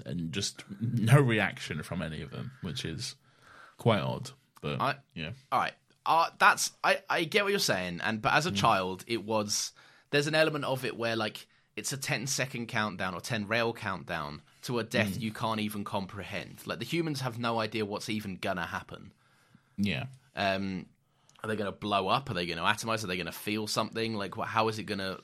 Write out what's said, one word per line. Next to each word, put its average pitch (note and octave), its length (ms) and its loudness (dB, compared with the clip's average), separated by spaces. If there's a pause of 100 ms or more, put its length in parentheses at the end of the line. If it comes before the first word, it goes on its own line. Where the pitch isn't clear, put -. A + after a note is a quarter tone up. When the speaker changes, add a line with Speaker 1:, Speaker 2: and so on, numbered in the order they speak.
Speaker 1:
and E2 260 -4
just - 320 -4 (180)
no A#2 380 6
reaction G#2 640 2
from F2 180 -4
any D#2+ 220 -6
of C#2 80 -12
them, - 200 -8 (100)
which - 240 -6
is - 300 -6 (600)
quite G#2+ 240 4
odd. C2 300 -4 (300)
But D2 200 -2
Speaker 2:
I, C#3 140 0 (180)
Speaker 1:
yeah, D#2 180 -6 (200)
Speaker 2:
all B2 80 2
right. E2+ 140 0 (300)
Uh, D#3+ 260 4 (100)
that's, - 320 6 (120)
I, F#3 160 6 (100)
I D#3+ 160 2
get G#3 180 4
what G3 80 2
you're G3 80 2
saying, F2+ 440 0
and A2 180 0
but C3 120 4
as D3 140 6
a F#3 40 0
Speaker 1:
Mm. - 40 -2
Speaker 2:
child, F#2+ 520 4
it A2 160 -2
was, G#2+ 480 0 (380)
there's D3 180 4
an D3+ 80 0
element D#3 300 4
of B2+ 200 0
it - 120 -2
where, A2+ 180 0
like, G#2+ 300 -2 (300)
it's G#2+ 180 -4
a C3+ 40 -4
ten-second C3 680 -2
countdown G2 460 0
or F2 80 -6
ten G#2 260 -2
rail A#2 260 2
countdown D#2+ 680 -6 (220)
to A#2+ 160 -2
a A2 40 -2
death G#2+ 360 0
Speaker 1:
Mm. - 20 -4
Speaker 2:
you A2 100 -2
can't A2 280 -2
even G#2 240 -2
comprehend. F#2+ 840 -6
Like, F2 140 -4
the A#2 60 -4
humans D#3 360 -2
have A#2 160 -4
no A#2 220 0
idea A2 260 0
what's G2+ 240 -4
even G2+ 280 -4
gonna F2+ 280 -2
happen. - 460 -8 (640)
Speaker 1:
Yeah. F#2 280 0 (300)
Speaker 2:
Um, G2 520 -2 (560)
are A2 60 -4
they G#2+ 80 -2
gonna G2+ 160 -2
blow G2+ 340 0
up? C3 240 2
Are - 20 -2
they F2 140 0
gonna E2 160 -4
atomize? A2 400 2
Are G2 40 -4
they F#2 100 -2
gonna E2 140 -4
feel G#2+ 360 -2
something? A2+ 480 -2
Like, G2 200 -4
wh-, A2+ 120 -4
how A2 220 2
is G#2+ 100 -2
it G2 60 -6
gonna F#2+ 380 -4